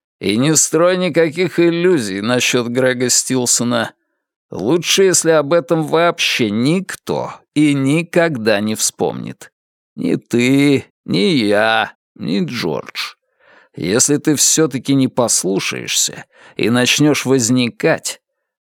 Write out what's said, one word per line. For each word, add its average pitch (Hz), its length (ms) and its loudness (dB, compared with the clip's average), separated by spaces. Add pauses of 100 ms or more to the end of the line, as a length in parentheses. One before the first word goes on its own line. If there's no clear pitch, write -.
(180)
И 98 180 0
не 143 200 2
строй 170 400 2
никаких 170 640 0
иллюзий 170 640 2
насчёт 123 460 0
Грега 127 420 0
Стилсона. 120 840 -2 (580)
Лучше, 143 540 0
если 175 260 2
об 151 220 2
этом 170 300 0
вообще 156 680 0
никто 117 840 -2 (200)
и 147 200 2
никогда 139 840 0
не 110 140 -2
вспомнит. - 760 -6 (420)
Ни 82 220 -2
ты, 135 680 2 (180)
ни 147 140 -2
я, 110 760 2 (200)
ни 170 300 -4
Джордж. 92 680 -6 (600)
Если 127 420 0
ты 143 200 0
всё-таки 139 580 0
не 131 140 4
послушаешься - 1160 -4 (320)
и 101 140 2
начнёшь 123 560 2
возникать, 127 960 0 (380)